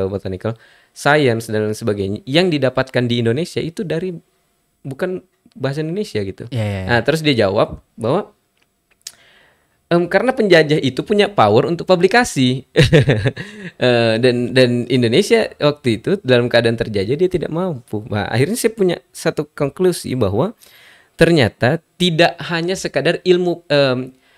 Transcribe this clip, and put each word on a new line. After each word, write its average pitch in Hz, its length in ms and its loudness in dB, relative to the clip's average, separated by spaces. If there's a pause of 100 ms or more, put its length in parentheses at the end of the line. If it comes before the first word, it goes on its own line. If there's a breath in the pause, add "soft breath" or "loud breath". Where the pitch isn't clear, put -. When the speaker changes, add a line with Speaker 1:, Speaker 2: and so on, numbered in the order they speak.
Speaker 1:
botanical, 95 480 -6 (400 soft breath)
science 131 560 0
dan 107 160 -2
lain 107 80 -2
sebagainya 104 520 -4
yang 160 240 0
didapatkan 131 540 -2
di 120 160 -2
Indonesia 120 400 -2
itu 165 220 -6
dari 170 320 -6 (680)
bukan 180 400 -8 (320)
bahasa 135 260 -6
Indonesia 165 400 -6
gitu. 98 280 -8
Speaker 2:
Iya, 117 120 -4
iya, 104 200 -4
iya. 92 100 -6
Speaker 1:
Nah, 120 100 2
terus 160 200 0
dia 151 180 0
jawab 104 400 0 (160)
bahwa, 151 400 -4 (1500 soft breath)
em, 175 180 2
karena 202 260 0
penjajah 165 480 2
itu - 220 -2
punya 202 260 0
power 113 380 4
untuk 165 200 -4
publikasi. 170 880 2
<laughs> 156 880 2 (140)
Eh, 117 400 2
dan, 123 200 2 (140)
dan 123 360 2
Indonesia 135 680 2
waktu 143 420 -2
itu 160 220 -2
dalam 123 260 2
keadaan 117 320 2
terjajah 107 380 -2
dia 180 120 2
tidak 170 220 -4
mampu. 139 560 -6
Nah, 104 180 -2
akhirnya 147 300 0
saya 233 160 0
punya 190 260 0 (140)
satu - 400 -6
konklusi 147 640 -2
bahwa 123 400 0 (580 soft breath)
ternyata 165 720 2 (120)
tidak 170 500 2
hanya 170 280 -4
sekadar 170 480 -2
ilmu, 180 460 0
em, 131 480 0 (240 soft breath)